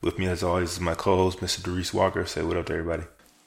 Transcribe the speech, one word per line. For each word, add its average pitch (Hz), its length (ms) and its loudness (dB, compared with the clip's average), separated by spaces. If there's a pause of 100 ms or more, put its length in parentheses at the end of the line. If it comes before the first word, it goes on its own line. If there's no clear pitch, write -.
With 85 160 0
me, 92 100 0
as 90 160 -2
always, 87 300 0
is 90 60 -6
my 82 160 0
co-host, 92 460 2
Mister 90 200 -4
Darius 90 320 -4
Walker. 92 320 2
Say - 160 -4
what 85 160 0
up 82 100 -2
to 80 60 -2
everybody. 82 300 -2 (440)